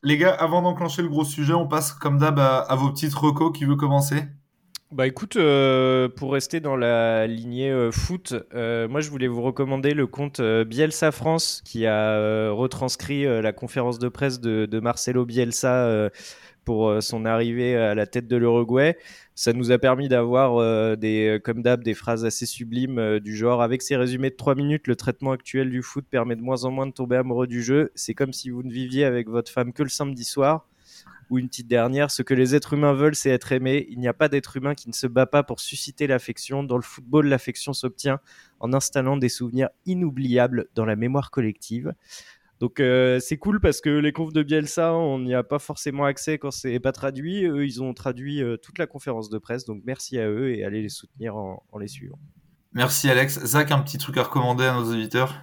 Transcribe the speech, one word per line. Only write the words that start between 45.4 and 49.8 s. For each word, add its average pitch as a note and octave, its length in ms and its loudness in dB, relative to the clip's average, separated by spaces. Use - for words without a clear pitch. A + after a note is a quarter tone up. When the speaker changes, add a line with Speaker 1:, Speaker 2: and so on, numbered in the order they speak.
Speaker 2:
pas C#3+ 160 -2
forcément C#3+ 460 -6
accès C#3+ 320 -2
quand D3 120 -6
c'est B2 300 -4
pas C3 140 -2
traduit. D3 500 -4
Eux, C#3+ 220 0
ils B2 180 -6
ont C3 100 -6
traduit, C#3 480 -6
euh, A#2+ 140 -2
toute - 240 -16
la E3 80 -2
conférence A2+ 420 -8
de G#2+ 80 -6
presse. A#2+ 280 -8
Donc G#2+ 200 -10